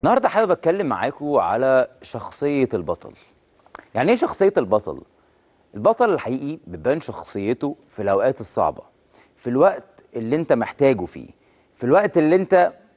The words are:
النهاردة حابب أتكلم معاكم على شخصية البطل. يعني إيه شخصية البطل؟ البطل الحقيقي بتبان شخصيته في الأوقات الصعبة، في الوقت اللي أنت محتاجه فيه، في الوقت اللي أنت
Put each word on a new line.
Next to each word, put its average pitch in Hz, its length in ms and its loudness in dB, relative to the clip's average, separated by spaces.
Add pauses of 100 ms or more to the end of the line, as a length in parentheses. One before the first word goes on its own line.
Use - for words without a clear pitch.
النهاردة 226 260 2
حابب 208 220 2
أتكلم 175 360 0
معاكم 139 480 -4
على 123 520 2 (140)
شخصية 139 720 -4
البطل. 87 400 -6 (840)
يعني 139 160 2
إيه 247 60 2
شخصية 196 400 0
البطل؟ 104 440 -2 (760)
البطل 208 380 2
الحقيقي 139 540 -6
بتبان 104 340 -4
شخصيته 113 760 -6 (120)
في - 140 -14
الأوقات 98 380 0
الصعبة، 98 420 -4 (540)
في - 140 -10
الوقت 143 540 0 (120)
اللي 117 200 -4
أنت 156 180 0
محتاجه 117 520 0
فيه، - 220 -16 (480)
في - 80 -10
الوقت 180 340 2
اللي 156 180 4
أنت 185 380 2 (240)